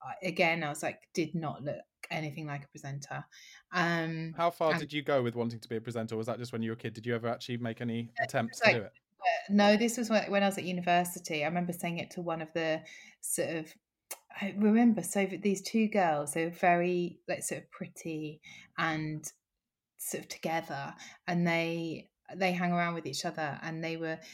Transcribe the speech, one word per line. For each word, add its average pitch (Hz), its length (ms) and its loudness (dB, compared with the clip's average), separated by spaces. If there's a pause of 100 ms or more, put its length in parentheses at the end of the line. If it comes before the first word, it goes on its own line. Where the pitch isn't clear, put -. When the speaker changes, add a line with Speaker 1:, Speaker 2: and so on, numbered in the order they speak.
Speaker 1:
I, 131 260 -8
again, 170 360 2
I 147 60 -4
was 151 120 -8
like, - 180 -4 (140)
did 165 220 -2
not 151 280 -4
look 135 140 -6 (320)
anything 156 380 -6
like 143 160 -8
a - 60 -20
presenter. 139 540 -10 (480)
Um, 165 640 0
Speaker 2:
How 170 140 2
far 160 220 2
Speaker 1:
and 160 80 2
Speaker 2:
did 147 120 -6
you 147 120 -2
go 139 180 4
with 117 140 0
wanting 117 240 -2
to - 100 -14
be 117 60 -2
a 110 60 -2
presenter? 113 340 -4
Or - 20 0
was 110 80 -2
that 117 140 -2
just 120 120 -8
when 113 120 -2
you 113 80 0
were 113 40 -4
a - 20 -10
kid? 110 180 -6
Did 110 100 -10
you 117 80 0
ever 117 140 -2
actually 120 300 -4
make 117 220 -4
any 117 400 -4
Speaker 1:
Uh, - 40 0
Speaker 2:
attempts 117 420 -2
Speaker 1:
like, 208 80 10
Speaker 2:
to 117 60 2
do 98 60 -4
it? - 60 -14 (300)
Speaker 1:
uh, 175 320 0
no, 208 240 8
this 226 220 2
was 220 100 -2
when, 208 220 2
when 202 100 4
I 196 60 6
was 196 100 0
at - 60 -4
university. 175 800 0
I 147 40 2
remember 175 260 0
saying 170 260 -4
it - 120 -6
to 180 120 -8
one 165 180 -2
of 156 120 -10
the 160 280 0 (400)
sort - 280 -2
of, 156 220 -6 (680)
I 196 160 -4
remember 214 460 8
so 196 240 0
th-, 190 160 -6
these 190 180 2
two 220 260 2
girls, 156 460 2
they 165 120 0
were 170 60 -2
very, 175 760 4
like, - 160 -4
sort - 180 -4
of - 80 -20
pretty 156 720 -10 (380)
and 156 440 -2 (760)
sort - 240 -8
of - 60 -16
together, 156 640 -6 (320)
and 175 180 2
they, 165 640 0 (260)
they 185 180 2
hang 175 180 2
around 175 220 2
with 160 120 -6
each 139 200 -4
other, 160 360 -4
and 160 220 -6
they 165 140 -4
were, 165 200 -4 (160)